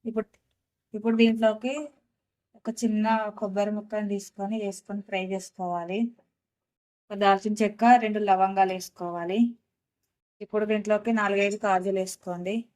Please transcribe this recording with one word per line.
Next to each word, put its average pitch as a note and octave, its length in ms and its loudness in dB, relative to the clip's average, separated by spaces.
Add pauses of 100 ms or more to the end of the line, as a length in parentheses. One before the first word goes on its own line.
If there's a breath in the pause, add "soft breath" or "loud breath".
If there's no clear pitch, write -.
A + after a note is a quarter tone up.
ఇప్పుడు, A3 200 -6 (680)
ఇప్పుడు A3+ 240 0
దీంట్లోకి A3+ 520 4 (840)
ఒక - 100 -10 (120)
చిన్న G#3+ 260 0 (320)
కొబ్బరి G3+ 380 -2
ముక్కను G#3 360 -6
తీసుకొని G3+ 520 -6
వేసుకొని G3+ 440 -8
ఫ్రై F#3+ 140 -2 (100)
చేసుకోవాలి. F3+ 680 -6 (1040)
ఒక G#3 180 -12
దాల్చిన G3 400 4
చెక్క, G#3+ 220 0 (200)
రెండు G#3+ 240 -2
లవంగాలు F#3+ 480 4
వేసుకోవాలి. F3 640 -6 (1040)
ఇప్పుడు G#3+ 260 -2
దీంట్లోకి G#3+ 480 0
నాలుగైదు G3+ 460 0
కాజులు F#3+ 380 0
వేసుకోండి. F3+ 520 -8 (220)